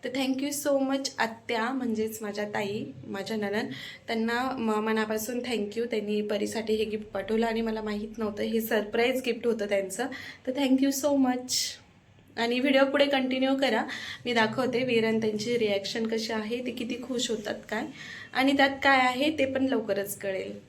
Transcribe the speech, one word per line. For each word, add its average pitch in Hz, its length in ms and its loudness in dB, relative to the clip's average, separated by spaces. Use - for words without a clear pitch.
तर 262 40 -4
thank 262 280 0
you 285 320 -2
so 269 200 4
much 269 200 0
आत्या, 226 520 -2
म्हणजेच 220 520 -2
माझ्या 208 220 -4
ताई, 208 400 -4
माझ्या 202 300 -4
नणंद, 208 340 -2
त्यांना 233 520 0
म-, 214 260 0
मनापासून 220 540 0
thank 226 400 -2
you. 233 120 0
त्यांनी 208 320 0
परीसाठी 208 520 0
हे 214 100 2
गिफ्ट 214 220 -4
पाठवलं 220 400 0
आणि 226 140 0
मला 220 220 -2
माहीत 214 360 -4
नव्हतं, 208 240 -2
हे 226 180 0
सरप्राईज 233 680 2
गिफ्ट 240 200 0
होतं 220 200 0
त्यांचं. 202 400 -2
तर 262 80 -2
thank 269 240 4
you 269 120 4
so 285 120 4
much. 247 260 0
आणि 233 240 0
व्हिडिओ 269 240 6
पुढे 277 220 4
कंटिन्यू 262 500 2
करा, 247 280 2
मी 247 80 -2
दाखवते 233 520 2
वीर 226 220 2
आणि 220 140 2
त्यांची 214 380 0
रिॲक्शन 208 480 0
कशी 226 260 -2
आहे, 226 340 -4
ते 247 40 -4
किती 240 320 -6
खुश 240 280 -2
होतात - 240 -4
काय 226 180 -4
आणि 269 240 4
त्यात 277 140 6
काय 277 160 6
आहे 254 320 2
ते 269 140 2
पण 269 200 0
लवकरच 208 540 0
कळेल. 196 340 -4